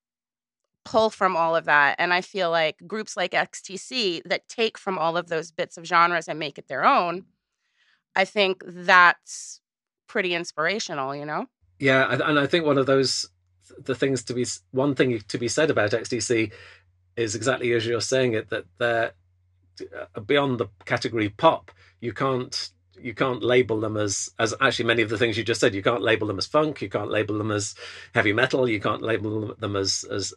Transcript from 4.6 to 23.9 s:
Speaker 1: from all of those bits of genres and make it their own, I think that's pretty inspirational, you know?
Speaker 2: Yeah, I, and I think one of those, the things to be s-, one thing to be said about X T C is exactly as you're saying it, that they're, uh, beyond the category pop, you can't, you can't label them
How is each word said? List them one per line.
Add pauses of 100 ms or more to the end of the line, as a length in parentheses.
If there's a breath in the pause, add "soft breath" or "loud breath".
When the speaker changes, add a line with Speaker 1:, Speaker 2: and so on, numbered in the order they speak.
Speaker 1:
from
all
of
those
bits
of
genres
and
make
it
their
own, (920)
I
think
that's (460)
pretty
inspirational,
you
know? (320)
Speaker 2:
Yeah,
I,
and
I
think
one
of
those, (500)
the
things
to
be
s-,
one
thing
to
be
said
about
X
T
C (680 loud breath)
is
exactly
as
you're
saying
it,
that (140)
they're, (1040)
uh,
beyond
the (180)
category
pop, (300 soft breath)
you
can't, (300)
you
can't
label
them